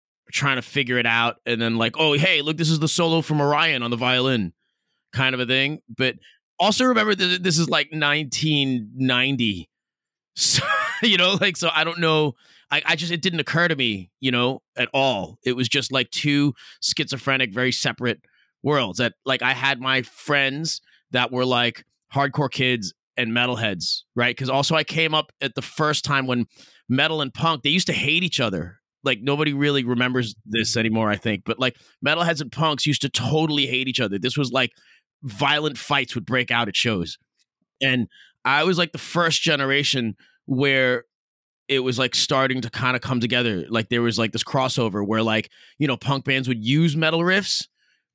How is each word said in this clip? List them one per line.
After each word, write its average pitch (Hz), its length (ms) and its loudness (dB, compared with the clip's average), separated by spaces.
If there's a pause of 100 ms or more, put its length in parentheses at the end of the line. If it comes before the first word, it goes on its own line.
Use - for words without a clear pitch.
(320)
trying 139 240 0
to 120 80 -6
figure 123 340 -2
it 120 80 2
out. 117 300 2 (100)
And 117 160 -2
then, 117 140 0
like, 113 240 0
"Oh, 156 140 4
hey, 156 280 2
look, 151 160 -2
this 160 140 2
is 156 80 2
the 156 80 0
solo 165 340 2
from 151 180 0
Orion 147 440 2
on 120 80 -2
the 120 60 -2
violin," 123 560 2 (600)
kind 127 220 0
of 127 60 -2
a 123 40 -2
thing. 135 320 0 (180)
But 127 200 0 (420)
also 214 280 2
remember 214 280 4
that 180 300 0
this 165 160 2
is, 160 100 0
like, 151 220 0
nineteen 147 1040 0
ninety. 123 800 0
<laughs> - 60 -20 (540)
So, - 300 2 (400)
you 208 140 2
know, 180 220 2
like, 190 180 0
so 165 140 -2
I 160 120 2
don't 170 160 -4
know. 156 360 2 (380)
I, 151 120 2
I 165 100 2
just, 165 160 -4
it 165 100 -2
didn't 170 200 -2
occur 170 260 0
to 160 80 0
me, 107 360 -4 (100)
you 131 100 0
know, 123 300 0 (160)
at 123 160 -2
all. 127 500 0
It 123 140 0
was 123 100 0
just, 131 240 -2
like, 127 180 0
two 143 440 2 (280)
schizophrenic, 131 720 -2
very 123 200 0
separate 120 480 -2 (420)
worlds 127 360 0
that, 120 160 0 (100)
like, 131 160 0
I 127 100 2
had 131 300 -2
my 131 220 0
friends 143 760 -2 (320)
that 123 220 0
were, 123 100 0
like, 120 400 0 (300)
hardcore 139 360 0
kids 123 440 -2 (240)
and 117 160 -2
metalheads, 113 680 -2 (120)
right? 120 220 0
'Cause 131 120 -4
also 143 260 2
I 156 100 0
came 160 280 -2
up 156 280 -2
at 135 140 -4
the 131 60 -8
first - 440 -2
time 135 220 0
when 123 180 0 (420)
metal 151 320 0
and 135 140 -4
punk, 165 300 0
they 143 80 2
used 180 160 2
to 175 60 0
hate 151 300 0
each - 160 -2
other. 92 400 -2 (240)
Like, 127 180 0
nobody 147 300 0
really 139 320 0
remembers 123 500 0 (120)
this 110 320 -2
anymore, 113 320 0
I 104 80 0
think. 104 260 -4
But, 113 160 -6
like, 127 160 -2 (300)
metalheads 165 340 0
and 135 140 -10
punks 156 320 0
used 143 160 2
to 139 80 -2
totally 143 580 0
hate 131 220 -2
each 123 100 -4
other. 101 180 -2
This 123 200 -2
was, 127 160 -2
like, 127 180 0 (520)
violent 147 540 -2
fights 139 380 -2
would 107 100 -6
break 123 260 0
out 117 180 0
at - 80 -4
shows. 92 400 0 (640)
And 127 260 2 (380)
I 143 180 4
was, 180 140 2
like, 175 160 -2
the 147 40 -8
first 165 440 0
generation 135 720 0 (300)
where 131 600 2 (600)
it 135 120 2
was, 127 200 0
like, 127 160 0
starting 131 440 2
to 113 100 -6
kinda 127 300 -2
come 127 220 -2
together. 117 480 0
Like, 113 200 -2
there 120 120 0
was, 117 160 0
like, 113 160 0
this - 100 -2
crossover 117 640 0
where, 110 160 0
like, 110 280 0 (280)
you 147 100 0
know, 127 80 0
punk 135 300 -4
bands 131 220 0
would 117 180 -2
use 151 320 2
metal 165 240 2
riffs 185 460 0 (480)